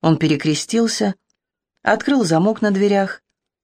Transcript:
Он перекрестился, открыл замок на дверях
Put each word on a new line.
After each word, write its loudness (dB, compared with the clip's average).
Он 2
перекрестился, -2
открыл 0
замок 0
на 0
дверях 0